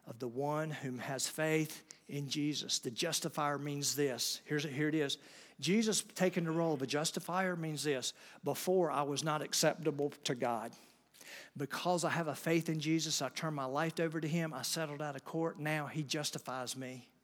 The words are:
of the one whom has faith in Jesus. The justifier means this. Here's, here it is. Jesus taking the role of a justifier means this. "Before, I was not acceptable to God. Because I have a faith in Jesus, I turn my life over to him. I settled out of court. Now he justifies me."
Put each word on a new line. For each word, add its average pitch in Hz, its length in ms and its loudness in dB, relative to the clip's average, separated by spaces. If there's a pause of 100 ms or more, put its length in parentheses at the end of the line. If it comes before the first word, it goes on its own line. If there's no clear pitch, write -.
of 123 120 -14
the 127 80 -4
one 147 420 0
whom 131 300 -6
has 131 280 -2
faith 156 560 0 (240)
in 143 220 -4
Jesus. 147 500 0
The 127 120 -4
justifier 151 640 0
means 143 380 -2
this. 135 500 0
Here's, 151 180 0
here 143 240 0
it 151 80 2
is. 143 220 2 (420)
Jesus 202 440 4 (120)
taking 180 300 4
the 165 60 0
role 165 220 2
of 131 80 0
a 135 60 0
justifier 170 680 0
means 156 260 -4
this. 139 300 0 (320)
"Before, 175 440 4
I 139 120 2
was 139 200 0
not 151 200 2
acceptable 147 720 2 (100)
to 139 120 -2
God. 120 360 0 (840)
Because 170 480 0
I 160 40 2
have 156 180 0
a 143 80 -2
faith 165 340 2
in 160 100 0
Jesus, 156 420 2
I 131 80 0
turn 156 240 -4
my 139 120 -2
life 151 340 0
over 165 220 0
to 156 60 0
him. 160 260 0
I 131 80 -6
settled 147 400 -2
out 147 140 -4
of 131 100 -12
court. 165 340 -2
Now 151 280 0
he 151 160 -2
justifies 131 760 -4
me." 127 320 -10 (140)